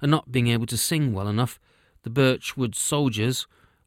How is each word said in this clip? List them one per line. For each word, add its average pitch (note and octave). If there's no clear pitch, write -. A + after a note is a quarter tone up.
and C#3+
not D3
being A#2+
able A#2
to A#2+
sing D3
well G2
enough, A2
the A#2
Birchwood B2+
soldiers, B2+